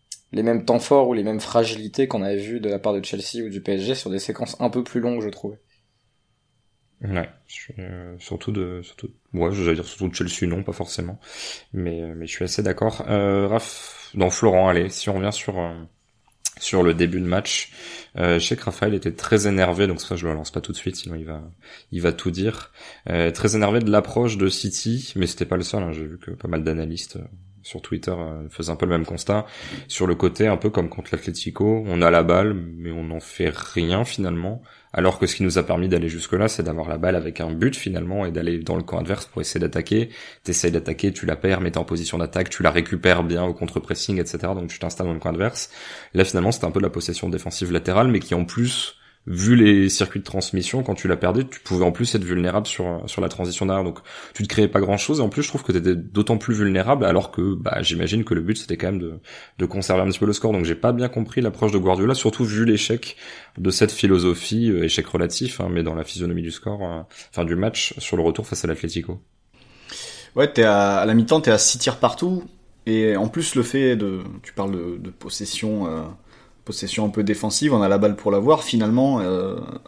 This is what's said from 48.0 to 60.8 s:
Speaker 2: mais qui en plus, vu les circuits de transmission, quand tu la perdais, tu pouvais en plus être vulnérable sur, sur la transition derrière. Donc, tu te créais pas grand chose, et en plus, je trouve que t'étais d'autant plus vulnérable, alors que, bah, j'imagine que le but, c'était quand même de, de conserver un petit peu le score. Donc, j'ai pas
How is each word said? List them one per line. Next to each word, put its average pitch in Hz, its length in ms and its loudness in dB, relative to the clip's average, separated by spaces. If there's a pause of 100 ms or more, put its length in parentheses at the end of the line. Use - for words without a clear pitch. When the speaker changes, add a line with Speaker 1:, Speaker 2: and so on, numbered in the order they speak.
Speaker 2:
mais 107 120 4
qui - 140 -4
en 87 100 2
plus, - 520 -2 (300)
vu 98 300 4
les 101 320 8
circuits 98 320 0
de - 40 -8
transmission, 98 580 -2
quand 104 120 -2
tu - 140 -2
la 87 80 4
perdais, 92 280 2
tu 131 160 -14
pouvais 90 260 2
en 85 60 4
plus 120 220 0
être 101 100 0
vulnérable 90 420 0
sur, 87 400 -4
sur - 160 -4
la 87 80 0
transition 90 340 -4
derrière. 95 180 2
Donc, 87 180 -6 (340)
tu - 80 -4
te 104 60 -2
créais 104 200 4
pas 98 120 2
grand 98 180 2
chose, 151 220 0
et - 20 2
en 107 80 2
plus, 147 120 -2
je 143 60 -6
trouve - 140 -6
que - 100 0
t'étais 90 220 2
d'autant 101 420 0
plus 113 180 -2
vulnérable, 104 520 2
alors 87 240 4
que, 95 240 0
bah, - 260 -2
j'imagine 87 420 0
que - 120 -2
le 85 80 2
but, 101 160 0
c'était - 180 -6
quand 90 120 -2
même 98 100 0
de, 85 160 -6 (440)
de 98 60 0
conserver 92 380 2
un 95 60 2
petit 95 100 -2
peu 107 80 2
le 104 80 4
score. 110 180 2
Donc, 90 140 2
j'ai 82 80 2
pas 120 180 2